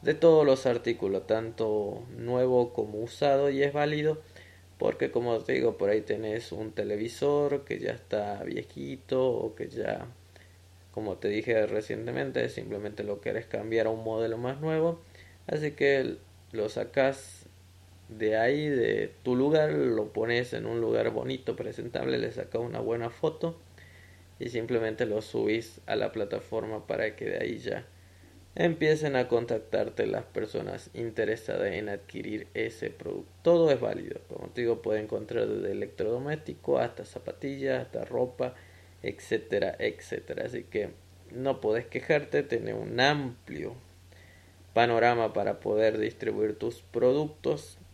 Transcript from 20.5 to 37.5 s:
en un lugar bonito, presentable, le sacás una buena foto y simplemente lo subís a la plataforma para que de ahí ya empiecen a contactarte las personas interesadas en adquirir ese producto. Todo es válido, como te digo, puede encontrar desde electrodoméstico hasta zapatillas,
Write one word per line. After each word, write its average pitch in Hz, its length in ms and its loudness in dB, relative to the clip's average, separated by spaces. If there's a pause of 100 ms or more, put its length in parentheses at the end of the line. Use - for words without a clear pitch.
en 110 140 -4
un 117 140 -2
lugar 113 300 2
bonito, 123 460 -4
presentable, 120 640 -4
le 113 120 -2
sacás 117 300 -6
una 117 200 -4
buena 117 280 -2
foto 160 500 -2 (800)
y 120 120 -6
simplemente 113 560 0
lo 107 160 0
subís 113 640 -2
a 107 100 0
la 104 160 0
plataforma 110 760 -4
para 107 300 -2
que - 80 -8
de - 140 -2
ahí - 200 -2
ya - 280 -6 (680)
empiecen 156 600 2
a 123 120 2
contactarte 113 800 0
las 104 180 -2
personas - 680 -6
interesadas 107 800 -2
en 104 180 -4
adquirir - 640 -8
ese 113 340 -4
producto. - 420 -8 (120)
Todo 170 280 8
es 131 80 6
válido, - 500 -4
como - 200 -10
te 123 140 -6
digo, 117 180 2
puede 107 200 0
encontrar 110 460 -4
desde 101 260 -2
electrodoméstico 131 1080 -2
hasta 120 260 -2
zapatillas, 135 800 -4